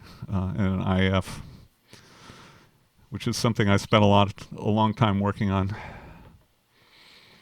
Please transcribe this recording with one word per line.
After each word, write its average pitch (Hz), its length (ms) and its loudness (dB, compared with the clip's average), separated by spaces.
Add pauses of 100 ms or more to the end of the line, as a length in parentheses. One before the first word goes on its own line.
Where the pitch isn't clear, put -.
(320)
uh, 92 240 -2
in 110 60 -2
an 95 200 0
I 95 240 2
F, 95 360 -2 (1700)
which - 180 -10
is 113 100 -2
something 110 320 0
I 101 80 4
spent 107 260 2
a 104 40 6
lot, 101 260 4 (240)
a 107 120 -4
long 107 240 2
time 101 260 0
working 101 320 -2
on. 98 240 -2 (1700)